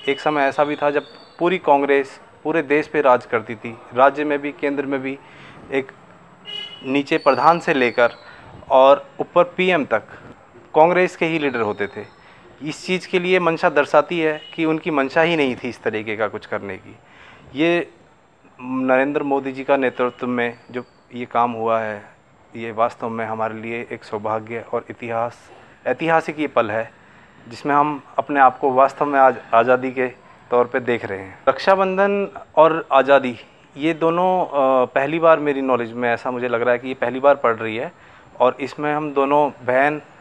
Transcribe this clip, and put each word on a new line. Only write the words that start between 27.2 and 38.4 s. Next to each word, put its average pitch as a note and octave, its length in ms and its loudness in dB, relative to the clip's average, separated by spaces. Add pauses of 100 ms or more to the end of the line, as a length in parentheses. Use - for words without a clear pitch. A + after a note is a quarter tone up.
जिसमें C#3+ 280 -4
हम D3 280 0 (140)
अपने C#3+ 220 -2
आप B2+ 200 6
को C#3 120 0
वास्तव C3+ 340 2
में C#3+ 140 0
आज C3 160 6 (180)
आज़ादी B2+ 380 2
के B2+ 160 -2 (440)
तौर B2 140 4
पे B2+ 140 -4
देख A#2 260 -4
रहे G2 140 -8
हैं। F#2+ 200 -16 (100)
रक्षाबंधन G3 920 0 (140)
और D#3+ 360 4
आज़ादी, C3 480 2 (380)
ये D3+ 160 -2
दोनों, E3+ 520 0
अ, C3 400 2
पहली C#3 340 -2
बार D#3+ 200 6
मेरी C#3+ 220 -2
नॉलेज A#2+ 320 -2
में A#2+ 200 -2
ऐसा B2+ 180 -6
मुझे B2 160 -4
लग A#2+ 140 -2
रहा A#2+ 100 2
है A#2+ 80 2
कि C3 80 -10
ये B2+ 60 -6
पहली B2 260 -4
बार C#3 160 6
पड़ A#2 200 0
रही A2 220 -6
है D3+ 140 -8 (480)
और B2 200 2